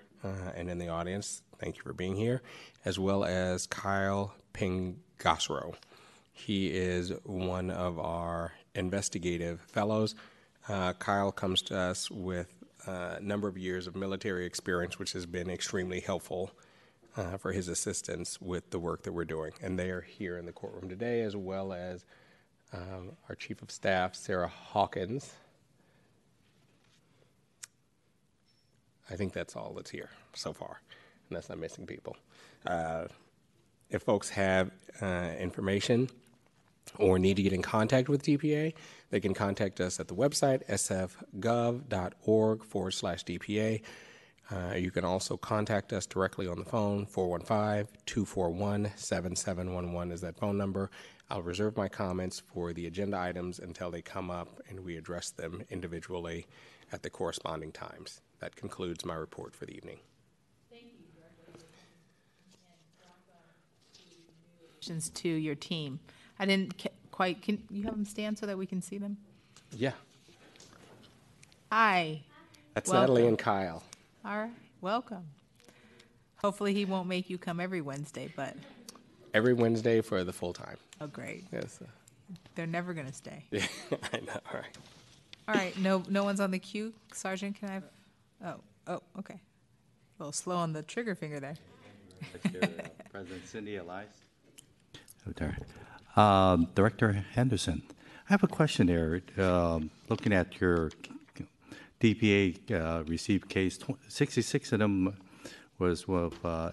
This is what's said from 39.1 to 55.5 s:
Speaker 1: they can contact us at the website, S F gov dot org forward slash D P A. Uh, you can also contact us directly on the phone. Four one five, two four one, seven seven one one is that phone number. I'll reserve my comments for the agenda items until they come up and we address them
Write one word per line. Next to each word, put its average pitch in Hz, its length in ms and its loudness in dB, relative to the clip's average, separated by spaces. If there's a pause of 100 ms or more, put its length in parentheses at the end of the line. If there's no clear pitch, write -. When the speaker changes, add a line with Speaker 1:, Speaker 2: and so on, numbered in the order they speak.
Speaker 1:
they 107 100 2
can 95 140 2
contact 98 460 0
us 90 200 -2
at 92 80 -8
the - 60 -10
website, 135 540 4
S - 220 0
F 92 260 -2 (220)
gov 120 500 2
dot 92 340 -2
org 110 420 4
forward 92 280 -2
slash - 320 -2
D 87 140 -4
P 104 220 -2
A. 110 220 0 (680)
Uh, 92 240 -4
you 90 160 0
can 90 140 -2
also 92 320 -2
contact 107 560 0
us 95 140 -2
directly 95 400 0
on 85 120 -4
the 87 60 -8
phone. 101 420 0
Four 92 220 0
one 87 140 -2
five, 104 460 2 (180)
two 107 180 0
four 90 260 0
one, 101 460 0
seven 87 400 -2
seven 92 380 -2
one 87 180 -4
one 87 180 -2
is 87 120 -6
that 85 140 -6
phone 101 220 0
number. 98 320 0 (400)
I'll 95 120 -4
reserve 98 340 0
my 101 120 0
comments 92 540 -4 (100)
for 85 200 -4
the 85 140 -6
agenda 98 320 -2
items 90 400 -4
until 87 320 -8
they 85 120 -8
come 90 280 -8
up 87 380 -8
and 95 120 -14
we 87 160 -10
address 85 340 -8
them 85 400 -10